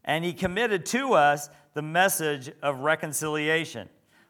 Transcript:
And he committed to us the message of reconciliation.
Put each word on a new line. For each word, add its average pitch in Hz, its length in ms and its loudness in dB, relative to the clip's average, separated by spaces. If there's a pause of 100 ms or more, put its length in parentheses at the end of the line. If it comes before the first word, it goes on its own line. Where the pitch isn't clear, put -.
And 160 220 -2
he 175 80 -2
committed 190 540 -2
to 254 260 0
us 147 360 4 (240)
the 147 80 -6
message 156 720 0 (100)
of 139 200 -2
reconciliation. 156 1040 -2 (420)